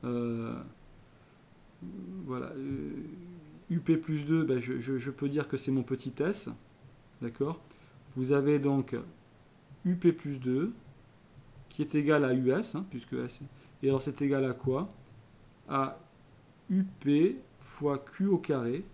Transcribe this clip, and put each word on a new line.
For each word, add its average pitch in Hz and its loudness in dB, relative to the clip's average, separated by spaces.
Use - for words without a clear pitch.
euh, 120 -2
voilà, 127 -6
euh, 139 -6
U 170 2
P 165 2
plus 156 -2
deux, 160 4
ben, 131 2
je, 123 -4
je, 131 -2
je 127 -4
peux 143 -4
dire 143 0
que 135 -2
c'est 135 -2
mon 131 2
petit 131 -4
s, 175 0
d'accord ? 139 -4
Vous 131 0
avez 143 6
donc 139 2
U 180 4
P 175 4
plus 143 -4
deux, 131 0
qui - -6
est 147 -2
égal 147 6
à 127 4
U 127 4
S, 180 0
hein, 160 -4
puisque - -10
S, 123 -6
et 135 4
alors 135 4
c'est - -4
égal 139 2
à 127 0
quoi ? 135 -2
À 135 -2
U 185 4
P 160 4
fois 143 -2
q - -4
au 190 4
carré. 135 0